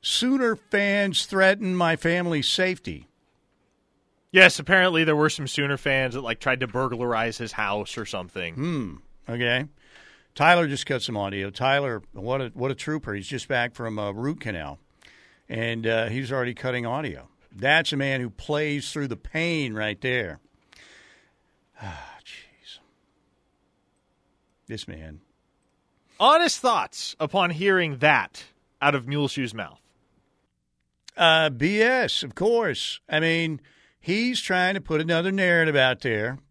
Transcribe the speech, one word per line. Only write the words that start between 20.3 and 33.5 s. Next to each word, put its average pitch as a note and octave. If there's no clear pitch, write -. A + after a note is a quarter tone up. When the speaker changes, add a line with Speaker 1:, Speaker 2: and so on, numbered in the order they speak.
Speaker 1:
Ah, F2
jeez. -
This F#2
man. D#2
Speaker 2:
Honest D4+
thoughts -
upon F3
hearing E3+
that B2+
out C#3+
of B2
Muleshoe's C3+
mouth. F2+
Speaker 1:
Uh, D#3+
B D#3
S, A#3+
of B2+
course. G#3+
I D#3
mean, E3